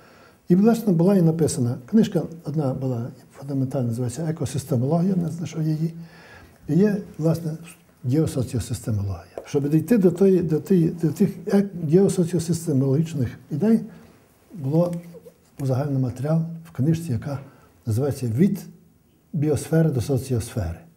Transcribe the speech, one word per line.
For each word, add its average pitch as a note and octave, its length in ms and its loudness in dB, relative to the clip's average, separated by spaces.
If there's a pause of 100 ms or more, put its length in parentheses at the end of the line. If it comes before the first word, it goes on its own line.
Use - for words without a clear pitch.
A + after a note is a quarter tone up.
(500)
І, F3 60 6
власне, G#3 380 4
була F3 220 4
і F#3 60 6
написана, D3+ 540 2 (100)
книжка G3+ 360 2 (220)
одна C#3 300 -2
була B2+ 340 -4 (300)
фундаментальна, C3+ 500 -4
називається A#2+ 420 -4
«Екосистемологія», D3+ 840 0
не E3+ 140 -2
знайшов D#3+ 340 -6
її. D#3 300 -2 (720)
І C#3+ 60 -2
є, G3 240 4 (200)
власне, D#3+ 340 -2 (540)
геосоціосистемологія. A2+ 1300 -2 (100)
Щоб C#3+ 240 -2
дійти D#3+ 280 4
до F3+ 140 6
тої, F#3+ 300 4
до D3+ 180 0
тої, E3 300 2
до D#3 220 -2
тих - 180 2 (180)
ек-, G3+ 240 2 (180)
геосоціосистемологічних D#3+ 1500 0 (120)
ідей, G#3+ 300 2 (720)
було E3+ 400 0 (640)
узагальнений C3+ 440 0
матеріал D3 380 -2 (280)
в - 20 -20
книжці, E3 400 0
яка C3 280 -6 (460)
називається B2 420 -2
«Від D#3+ 320 2 (760)
біосфери D#3 560 2
до B2+ 120 0
соціосфери». A2+ 800 -2 (180)